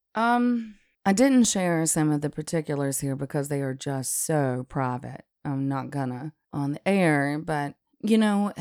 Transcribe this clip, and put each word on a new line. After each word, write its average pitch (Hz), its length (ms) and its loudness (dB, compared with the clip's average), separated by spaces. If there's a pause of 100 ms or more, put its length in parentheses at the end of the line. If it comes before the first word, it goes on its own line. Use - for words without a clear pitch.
(140)
Um, 233 600 0 (320)
I 196 60 4
didn't 254 320 6
share 170 420 2
some 156 240 2
of 147 100 2
the 147 100 -2
particulars 147 680 -4
here 139 160 -4
because 139 320 -4
they 143 120 -2
are 135 140 -4
just 135 520 -4
so 131 420 0
private. 123 560 -6 (200)
I'm 139 240 -2
not 131 220 -4
gonna 135 420 -6 (200)
on 143 200 -2
the - 160 -6
air, 151 500 2
but, 143 360 -4 (280)
you 220 160 4
know, 208 420 2